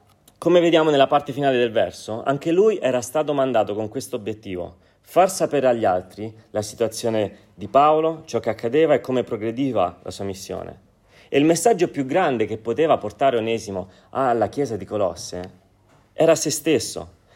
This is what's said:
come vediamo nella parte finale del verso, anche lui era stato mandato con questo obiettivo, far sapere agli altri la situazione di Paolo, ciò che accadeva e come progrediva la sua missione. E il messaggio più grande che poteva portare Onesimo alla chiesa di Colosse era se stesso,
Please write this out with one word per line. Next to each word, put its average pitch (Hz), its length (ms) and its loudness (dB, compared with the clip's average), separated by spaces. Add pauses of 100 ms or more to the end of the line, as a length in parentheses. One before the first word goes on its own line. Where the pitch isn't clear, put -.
(380)
come 175 220 4
vediamo 165 300 4
nella 139 180 6
parte 143 240 0
finale 135 260 2
del 120 140 2
verso, 107 520 -2
anche 143 280 -2
lui 202 280 4
era 123 220 0
stato 147 320 -2
mandato 117 420 0
con 107 140 -4
questo 127 260 -10
obiettivo, 98 640 -10 (240)
far 185 300 2
sapere 143 360 0
agli 117 180 2
altri 98 500 -4 (140)
la 107 120 -4
situazione 110 760 -4 (160)
di 98 140 -14
Paolo, 156 580 2
ciò 113 140 -4
che 107 100 -4
accadeva 143 440 2
e 123 80 2
come 127 220 -2
progrediva 113 760 -4
la 92 100 -12
sua 101 140 -10
missione. 90 560 -10 (480)
E - 80 0
il 143 80 4
messaggio 165 440 2
più 139 160 -6
grande 131 400 0
che 110 120 -8
poteva 135 400 0
portare 123 400 0
Onesimo 101 520 -4 (200)
alla 117 400 0
chiesa 117 280 -4
di 92 80 -10
Colosse 92 760 -6 (500)
era 160 220 4
se 151 140 -4
stesso, - 640 -2 (220)